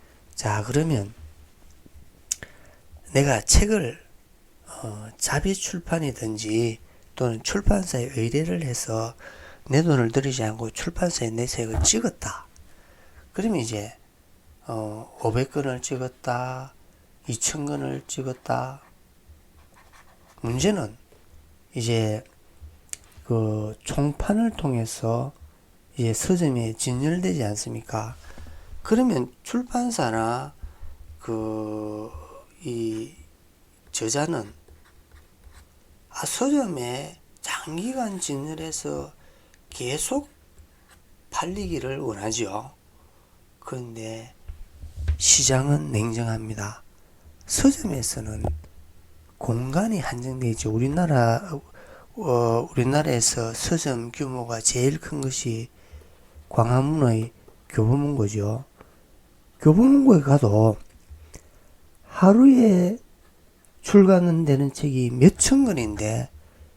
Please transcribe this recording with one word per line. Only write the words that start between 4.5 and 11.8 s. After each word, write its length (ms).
어, 240
자비 360
출판이든지 1300
또는 260
출판사에 760
의뢰를 480
해서 520
내 120
돈을 300
들이지 320
않고 280
출판사에 580
내 160
책을 380